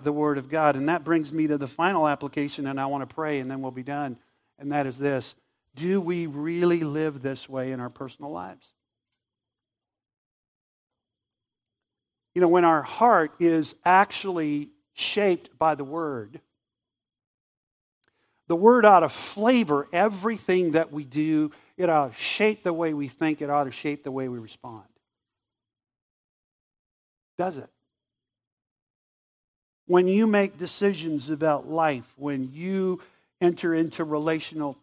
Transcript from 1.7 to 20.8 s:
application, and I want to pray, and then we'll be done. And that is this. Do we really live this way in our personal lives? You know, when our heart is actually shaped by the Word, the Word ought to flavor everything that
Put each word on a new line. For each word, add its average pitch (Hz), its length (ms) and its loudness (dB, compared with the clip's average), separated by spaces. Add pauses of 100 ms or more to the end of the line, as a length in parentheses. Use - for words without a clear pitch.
application, 143 600 -4
and 139 120 -6
I 135 80 -4
want 139 220 -6
to - 40 -20
pray, 151 280 -4
and 127 100 -8
then 135 100 -8
we'll 131 120 -8
be 127 100 -12
done. 139 360 -8 (400)
And 143 120 -10
that 147 160 -2
is 127 120 -8
this. 139 360 -4 (400)
Do 180 260 0
we 170 260 -4
really 170 540 0
live 151 420 -4
this 135 260 -6
way 131 240 -6
in 127 80 -8
our 123 80 -8
personal 135 440 -14
lives? 180 340 -12 (3750)
You 180 80 2
know, 175 60 8
when 175 160 6
our 160 180 6
heart 185 580 4
is 165 340 2 (100)
actually 175 840 2 (240)
shaped - 640 -2
by 156 160 2
the 143 100 -8
Word, 139 560 -8 (2000)
the 170 80 0
Word 226 280 8
ought 196 160 10
to 156 80 4
flavor 208 840 0
everything 185 800 0
that 156 200 2